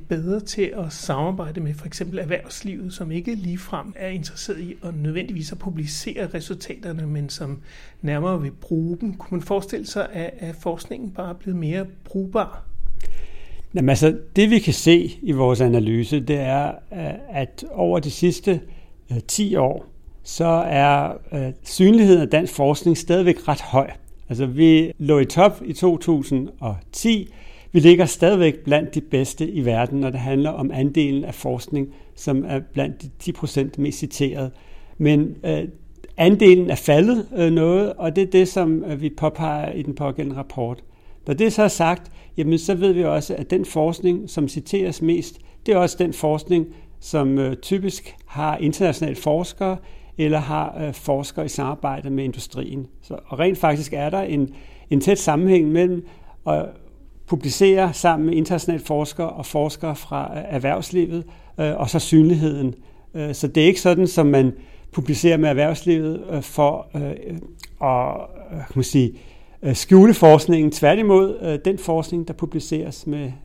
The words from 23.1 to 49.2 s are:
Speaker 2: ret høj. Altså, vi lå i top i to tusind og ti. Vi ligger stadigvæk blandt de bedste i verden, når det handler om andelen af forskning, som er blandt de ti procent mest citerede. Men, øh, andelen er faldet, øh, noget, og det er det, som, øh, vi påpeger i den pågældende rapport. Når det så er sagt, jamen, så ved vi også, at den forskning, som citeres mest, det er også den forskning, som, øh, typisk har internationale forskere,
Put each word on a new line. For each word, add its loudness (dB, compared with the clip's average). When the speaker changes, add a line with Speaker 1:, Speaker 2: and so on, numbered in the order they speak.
Speaker 2:
ret 0
høj. 0
Altså, -2
vi 6
lå 4
i 6
top 4
i -8
to 2
tusind -2
og -6
ti. 0
Vi 6
ligger 10
stadigvæk 4
blandt 0
de -2
bedste -2
i -4
verden, 0
når -2
det -6
handler 0
om -4
andelen 0
af -10
forskning, -6
som -2
er -4
blandt -4
de -14
ti -6
procent -4
mest -2
citerede. -4
Men, 2
øh, -2
andelen 8
er 0
faldet, 4
øh, 4
noget, 2
og -4
det 2
er -2
det, 6
som, 0
øh, -6
vi -2
påpeger -4
i -8
den -6
pågældende -6
rapport. -8
Når 0
det 2
så 2
er 6
sagt, 0
jamen, 2
så -2
ved 2
vi 2
også, -2
at -8
den 0
forskning, -2
som -2
citeres -4
mest, -2
det 4
er 4
også 0
den 0
forskning, 0
som, 0
øh, -2
typisk -6
har -4
internationale 0
forskere, -2